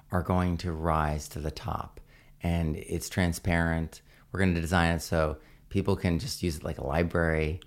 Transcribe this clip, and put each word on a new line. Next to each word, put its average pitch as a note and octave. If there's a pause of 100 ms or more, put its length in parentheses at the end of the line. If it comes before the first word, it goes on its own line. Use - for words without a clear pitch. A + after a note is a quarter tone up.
(120)
are F2+
going F2+
to F2
rise D#2
to -
the D2+
top. - (420)
And E2+
it's -
transparent. E2 (300)
We're F2+
gonna F2+
design E2+
it E2
so D#2 (320)
people G2
can E2+
just -
use E2
it -
like D#2
a C2
library. D#2+